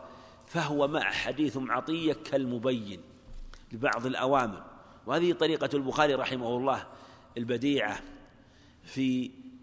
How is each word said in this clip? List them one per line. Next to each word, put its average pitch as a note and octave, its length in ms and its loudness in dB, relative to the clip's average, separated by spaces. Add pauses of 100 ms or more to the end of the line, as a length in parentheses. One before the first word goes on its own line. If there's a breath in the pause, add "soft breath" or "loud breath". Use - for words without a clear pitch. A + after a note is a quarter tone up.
(480 loud breath)
فهو D3 400 2
مع C#3 240 -2
حديث B2+ 460 0
عطية C#3 560 0
كالمبين A#2+ 880 -2 (720 loud breath)
لبعض A#2 340 0
الأوامر، B2+ 580 2 (420 loud breath)
وهذه E3+ 280 4
طريقة D#3 400 2
البخاري C#3+ 400 4
رحمه B2 440 0
الله B2 300 0 (500 loud breath)
البديعة A#2+ 600 0 (840 soft breath)
في B2+ 480 -2 (320)